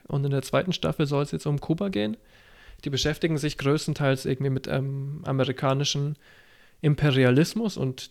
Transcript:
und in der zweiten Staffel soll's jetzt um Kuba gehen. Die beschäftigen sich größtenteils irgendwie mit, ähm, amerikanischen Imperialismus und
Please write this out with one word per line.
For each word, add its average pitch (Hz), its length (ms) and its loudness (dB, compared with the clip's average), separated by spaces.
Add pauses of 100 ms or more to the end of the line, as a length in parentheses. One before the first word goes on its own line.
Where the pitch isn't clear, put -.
und 143 160 0
in 139 80 0
der 139 120 0
zweiten 180 280 0
Staffel 156 360 0
soll's 143 240 0
jetzt 156 160 -6
um 147 120 0
Kuba 180 300 -2
gehen. 208 260 -2 (720)
Die - 40 -4
beschäftigen 151 480 0
sich 147 200 -2
größtenteils 139 680 0
irgendwie 139 260 0
mit, 131 160 -4
ähm, 139 580 -4
amerikanischen 139 920 0 (640)
Imperialismus 151 960 4
und 131 360 -6